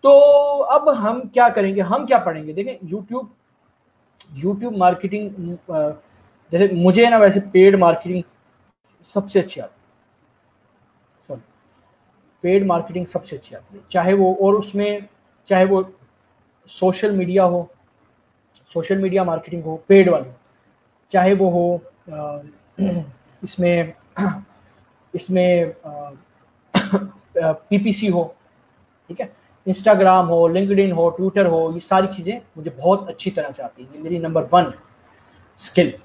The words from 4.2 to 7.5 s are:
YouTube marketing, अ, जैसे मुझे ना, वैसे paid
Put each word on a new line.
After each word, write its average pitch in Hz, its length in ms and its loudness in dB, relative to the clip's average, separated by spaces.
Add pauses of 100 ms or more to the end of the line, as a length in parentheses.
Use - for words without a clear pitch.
YouTube 208 320 -6
marketing, 185 760 -2 (180)
अ, 151 200 -2 (640)
जैसे 185 220 2
मुझे 180 340 4
ना, 233 80 4
वैसे 202 240 4
paid 196 360 6